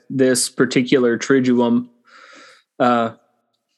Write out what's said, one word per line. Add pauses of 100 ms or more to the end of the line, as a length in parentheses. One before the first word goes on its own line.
this
particular
Triduum, (880)
uh, (640)